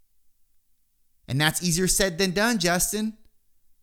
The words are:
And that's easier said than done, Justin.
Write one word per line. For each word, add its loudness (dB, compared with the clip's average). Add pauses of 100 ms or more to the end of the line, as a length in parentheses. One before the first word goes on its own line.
(1300)
And -2
that's -2
easier 0
said 0
than 0
done, 0
Justin. 0 (640)